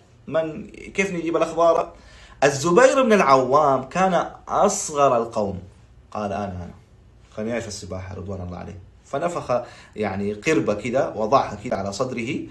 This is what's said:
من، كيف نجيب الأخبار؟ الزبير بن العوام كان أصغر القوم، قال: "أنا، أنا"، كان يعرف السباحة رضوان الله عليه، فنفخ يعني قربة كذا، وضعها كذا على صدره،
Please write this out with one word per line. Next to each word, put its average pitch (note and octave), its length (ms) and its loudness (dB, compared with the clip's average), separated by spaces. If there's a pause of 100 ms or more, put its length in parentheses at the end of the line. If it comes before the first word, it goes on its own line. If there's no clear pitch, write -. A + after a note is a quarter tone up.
(280)
من، D#3 420 -4
كيف - 420 -4
نجيب E3 260 -2
الأخبار؟ E3 560 2 (500)
الزبير F3 600 6
بن A3+ 100 4
العوام C3+ 680 4
كان F3 480 0 (160)
أصغر C#3+ 720 2
القوم، G#2 420 -2 (520)
قال: G#2 220 -4
"أنا، G#2 120 -4
أنا"، F2+ 280 -10 (640)
كان A2 100 -6
يعرف A#2 200 -6
السباحة F#2 480 -12
رضوان F#2+ 260 -10
الله F2 160 -10
عليه، F2 220 -14 (260)
فنفخ D3 580 -4 (320)
يعني G2+ 380 -4
قربة G#2 400 0
كذا، B2 420 -2
وضعها A2 480 2
كذا A#2 120 -4
على G2 180 -4
صدره، B2+ 460 -4 (120)